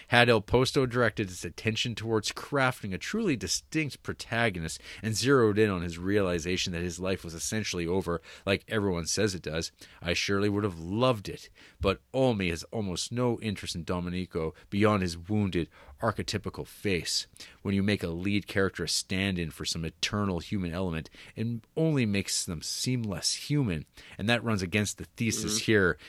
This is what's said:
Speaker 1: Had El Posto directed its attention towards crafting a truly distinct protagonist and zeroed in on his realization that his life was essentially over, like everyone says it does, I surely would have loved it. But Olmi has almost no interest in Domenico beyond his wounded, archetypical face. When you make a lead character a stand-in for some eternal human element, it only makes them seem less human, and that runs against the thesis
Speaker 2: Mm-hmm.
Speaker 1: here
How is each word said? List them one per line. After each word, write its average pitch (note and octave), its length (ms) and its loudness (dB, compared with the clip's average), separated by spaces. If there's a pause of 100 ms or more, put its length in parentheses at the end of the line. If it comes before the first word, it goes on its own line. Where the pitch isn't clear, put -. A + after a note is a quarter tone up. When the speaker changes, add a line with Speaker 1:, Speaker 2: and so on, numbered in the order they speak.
Speaker 1:
Had A#2+ 200 8
El A2+ 120 8
Posto B2+ 460 2
directed A2+ 440 0
its F2+ 140 -10
attention A2 500 -2
towards A2 380 0
crafting B2+ 600 -2
a F2+ 60 -4
truly G#3 380 0
distinct B2+ 680 -4
protagonist G2 760 -2 (220)
and A2 120 0
zeroed A2 440 6
in A2 120 6
on F2+ 120 0
his E2+ 160 -6
realization F2+ 760 0
that E2+ 100 -2
his F2 160 -4
life F#2 240 -2
was E2 120 -12
essentially F#2 520 -4
over, E2+ 340 0 (240)
like G2 220 0
everyone G2 400 0
says G2 300 0
it D#2 60 -10
does, D#2+ 280 -4 (320)
I F2 120 0
surely G2+ 340 2
would G2+ 160 0
have E2+ 160 -4
loved G#2 480 0
it. D2+ 200 -12 (320)
But F#2+ 200 2 (120)
Olmi A#2 380 4
has E2+ 220 -4
almost G2+ 400 -4
no A#2+ 280 0
interest G#2 360 -4
in E2 80 -6
Domenico F2 680 -2 (160)
beyond G#2 340 4
his E2+ 140 -2
wounded, F2+ 520 0 (340)
archetypical F#2+ 640 -4
face. - 640 -2 (340)
When G2 140 0
you G2 80 2
make G2+ 180 0
a F2+ 60 -2
lead F#2 400 -2
character F#2+ 360 0
a D#2 40 -2
stand-in F#2 640 -2
for D#2+ 120 -10
some E2 200 -4
eternal F#2+ 560 -2
human F2+ 320 -4
element, E2 360 -2 (280)
it A2+ 100 -2 (300)
only D#3 280 4
makes G2 400 0
them E2 180 -6
seem B2+ 400 -2
less G2 320 -2
human, A#2 520 0 (320)
and G2+ 100 -2
that A#2 140 2
runs A2 200 0
against G2+ 360 0
the F2+ 60 -14 (120)
thesis A2 440 0
Speaker 2:
Mm-hmm. - 100 -4
Speaker 1:
here F#2+ 280 6 (100)